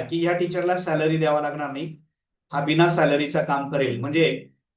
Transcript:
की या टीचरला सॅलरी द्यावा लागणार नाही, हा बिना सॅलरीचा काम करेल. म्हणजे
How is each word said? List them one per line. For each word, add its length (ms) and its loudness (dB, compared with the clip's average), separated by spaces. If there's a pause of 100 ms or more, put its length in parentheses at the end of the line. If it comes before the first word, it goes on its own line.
की 240 -2
या 80 2
टीचरला 440 0
सॅलरी 400 0
द्यावा 240 2
लागणार 300 -4
नाही, 240 -10 (560)
हा 140 -2
बिना 240 4
सॅलरीचा 520 2
काम 280 -2
करेल. 300 -2
म्हणजे 480 0 (300)